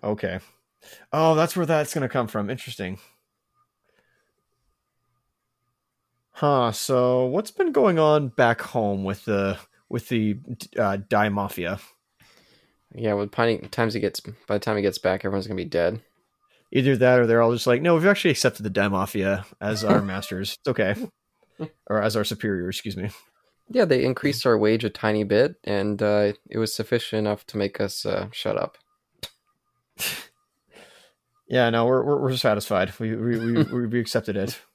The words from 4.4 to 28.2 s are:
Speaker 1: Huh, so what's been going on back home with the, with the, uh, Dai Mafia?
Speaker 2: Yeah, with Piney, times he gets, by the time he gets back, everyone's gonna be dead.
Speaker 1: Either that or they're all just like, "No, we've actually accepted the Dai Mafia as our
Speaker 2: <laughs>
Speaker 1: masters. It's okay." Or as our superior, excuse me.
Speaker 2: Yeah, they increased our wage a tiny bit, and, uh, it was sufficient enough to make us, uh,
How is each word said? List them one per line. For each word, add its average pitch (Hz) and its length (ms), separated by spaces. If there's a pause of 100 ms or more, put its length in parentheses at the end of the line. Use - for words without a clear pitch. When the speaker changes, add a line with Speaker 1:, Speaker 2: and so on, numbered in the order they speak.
Speaker 1:
Huh, 131 400
so 127 540
what's 170 260
been 359 200
going 190 280
on 151 300
back 117 320
home 101 420
with 98 220
the, 98 320 (320)
with 117 180
the, 107 300 (400)
uh, 101 200 (120)
Dai 107 200
Mafia? 98 500 (1160)
Speaker 2:
Yeah, 113 180
with 101 180
Piney, 117 260 (120)
times 113 240
he 113 60
gets, 101 200
by - 360
the 101 40
time 107 180
he 101 40
gets 98 160
back, 95 280
everyone's 98 220
gonna 104 100
be 90 80
dead. 90 360 (680)
Speaker 1:
Either 135 260
that 127 220
or 120 80
they're 117 140
all 117 120
just 120 140
like, 123 140
"No, 170 140
we've 160 100
actually 196 260
accepted 120 320
the 107 60
Dai 101 180
Mafia 98 580 (140)
as 104 240
our 104 180
Speaker 2:
<laughs> - 20
Speaker 1:
masters. 98 560
It's - 100
okay." 104 260 (920)
Or 104 140
as 107 140
our 107 80
superior, 98 460
excuse 98 260
me. 98 140 (600)
Speaker 2:
Yeah, 226 160
they 131 200
increased 135 400
our 117 120
wage 110 280
a 104 40
tiny 107 340
bit, 113 400
and, 101 380
uh, 104 320 (160)
it - 80
was 110 160
sufficient 113 460
enough 104 280
to 107 100
make 98 240
us, - 240
uh, 98 260